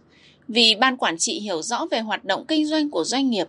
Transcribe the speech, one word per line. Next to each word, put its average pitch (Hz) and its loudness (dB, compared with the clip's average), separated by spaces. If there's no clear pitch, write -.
vì 220 6
ban 254 2
quản 180 -2
trị - -4
hiểu 196 -4
rõ 240 -4
về 262 0
hoạt 214 -6
động 190 -2
kinh 311 2
doanh 302 0
của 175 -2
doanh 262 0
nghiệp 190 0